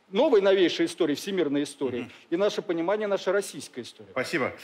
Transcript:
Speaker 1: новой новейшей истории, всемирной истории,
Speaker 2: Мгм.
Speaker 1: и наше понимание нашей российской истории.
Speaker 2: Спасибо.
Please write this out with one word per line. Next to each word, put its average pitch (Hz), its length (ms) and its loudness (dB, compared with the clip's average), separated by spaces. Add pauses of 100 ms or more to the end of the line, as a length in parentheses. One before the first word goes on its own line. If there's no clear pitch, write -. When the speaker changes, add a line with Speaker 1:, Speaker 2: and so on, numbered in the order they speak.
(120)
Speaker 1:
новой 233 280 4
новейшей 190 460 4
истории, 151 300 0
всемирной 147 480 -2
истории, 123 380 -6
Speaker 2:
Мгм. 110 100 -14 (180)
Speaker 1:
и 170 60 -2
наше 202 260 0
понимание 175 460 -2
нашей 190 240 -2
российской - 480 -6
истории. 110 320 -16
Speaker 2:
Спасибо. 127 400 -2 (120)